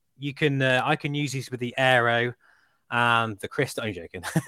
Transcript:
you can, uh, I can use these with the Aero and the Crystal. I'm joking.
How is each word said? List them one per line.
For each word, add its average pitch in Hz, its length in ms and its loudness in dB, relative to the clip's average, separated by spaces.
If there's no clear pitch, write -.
you 139 160 -8
can, 139 280 0
uh, 127 220 2
I 147 100 2
can 143 200 -6
use 147 180 -4
these 131 180 -8
with 123 100 -8
the 120 180 -6
Aero 120 540 4
and 117 500 2
the 101 80 -8
Crystal. - 360 -4
I'm 107 100 -4
joking. 87 280 -12